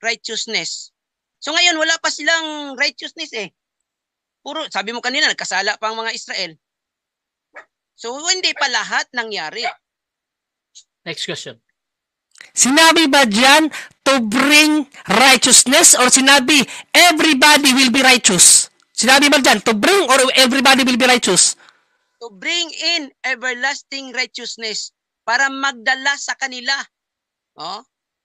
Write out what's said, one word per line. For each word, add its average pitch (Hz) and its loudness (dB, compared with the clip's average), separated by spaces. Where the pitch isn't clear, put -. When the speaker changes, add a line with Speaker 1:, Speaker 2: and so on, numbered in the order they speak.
Speaker 1:
righteousness." 220 -8
So 302 -8
ngayon, 349 0
wala 320 0
pa 311 -4
silang 302 -6
righteousness 294 -8
eh. 208 -12
Puro, 302 -10
sabi 202 -6
mo 233 -10
kanina, 262 -4
nagkasala 196 -4
pa 220 -6
ang 220 -8
mga 226 -6
Israel. 196 -12
So, 233 -12
hindi 359 -2
pa 285 -4
lahat 233 -4
nangyari. 208 -8
Speaker 2:
Next - -10
question. 143 -12
Speaker 3:
Sinabi 320 4
ba 277 4
dyan, 262 4
"To 269 2
bring 294 2
righteousness," 262 4
or 247 2
sinabi, 277 4
"Everybody 302 4
will 254 2
be 262 2
righteous"? - 4
Sinabi 277 2
ba 302 4
dyan, 254 2
"To 240 2
bring," 285 2
or 269 4
"Everybody 262 2
will 247 0
be 262 2
righteous"? 233 0
Speaker 1:
"To 233 -20
bring 311 -6
in 320 -6
everlasting 254 -8
righteousness," 226 -10
para 254 0
magdala 269 -6
sa 254 -10
kanila, 254 -8
oh, 180 -14